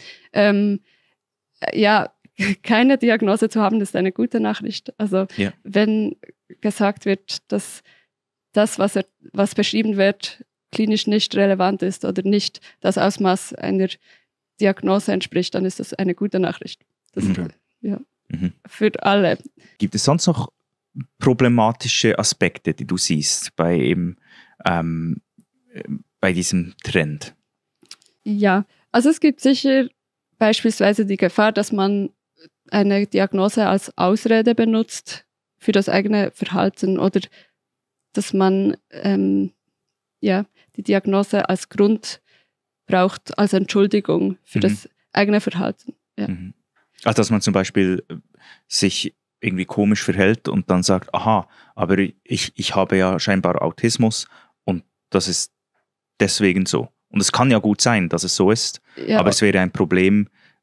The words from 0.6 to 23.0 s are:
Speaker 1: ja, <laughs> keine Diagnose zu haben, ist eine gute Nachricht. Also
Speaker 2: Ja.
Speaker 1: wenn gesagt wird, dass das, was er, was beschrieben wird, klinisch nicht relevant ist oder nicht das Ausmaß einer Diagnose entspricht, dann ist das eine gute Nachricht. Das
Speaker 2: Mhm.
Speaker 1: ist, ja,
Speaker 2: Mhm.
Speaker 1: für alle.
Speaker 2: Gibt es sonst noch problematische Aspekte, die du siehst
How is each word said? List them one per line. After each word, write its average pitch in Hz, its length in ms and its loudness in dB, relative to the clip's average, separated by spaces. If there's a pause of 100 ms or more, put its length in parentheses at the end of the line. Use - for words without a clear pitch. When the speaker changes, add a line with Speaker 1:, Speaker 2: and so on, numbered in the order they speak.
Speaker 1:
ja, 208 400 2 (260)
<laughs> 196 240 -2
keine 247 360 4
Diagnose 220 500 2
zu 220 120 -2
haben, 208 200 2
ist 196 160 -4
eine 185 160 0
gute 233 280 -2
Nachricht. 214 580 -6
Also 190 280 -2 (100)
Speaker 2:
Ja. 196 160 -2 (100)
Speaker 1:
wenn 214 540 0 (440)
gesagt 208 460 -2
wird, - 440 -4
dass - 320 -8 (720)
das, 214 260 0
was 202 180 -2
er, 190 80 -2 (280)
was 202 220 -2
beschrieben 214 420 0
wird, 196 480 -2 (280)
klinisch 214 340 0
nicht 208 280 0
relevant 196 480 2
ist 185 220 -4
oder 190 180 -4
nicht 202 380 -2 (200)
das - 180 0
Ausmaß 196 560 0
einer 190 340 -2 (720)
Diagnose 196 520 0
entspricht, 180 420 -4
dann 190 100 -2
ist 190 160 -4
das - 140 -12
eine 185 200 -2
gute 196 260 -2
Nachricht. - 420 -6 (300)
Das - 120 -6
Speaker 2:
Mhm. 98 60 0
Speaker 1:
ist, - 240 -4 (280)
ja, 202 180 -6 (280)
Speaker 2:
Mhm. 180 240 -4 (140)
Speaker 1:
für 214 240 -2 (120)
alle. 202 360 2 (400)
Speaker 2:
Gibt - 160 -2
es 107 100 -2
sonst 156 220 2
noch 147 240 0 (680)
problematische 120 1000 2
Aspekte, - 540 -2
die - 140 -10
du 92 100 -4
siehst - 600 -4